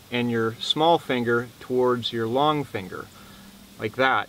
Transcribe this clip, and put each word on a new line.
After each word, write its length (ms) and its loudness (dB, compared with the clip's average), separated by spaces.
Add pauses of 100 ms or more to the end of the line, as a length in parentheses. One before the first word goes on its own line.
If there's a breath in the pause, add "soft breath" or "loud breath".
(120)
and 180 0
your 260 0
small 420 2
finger 500 0 (140)
towards 500 0
your 160 -2
long 380 2
finger, 400 -10 (720 loud breath)
like 160 -6
that. 340 2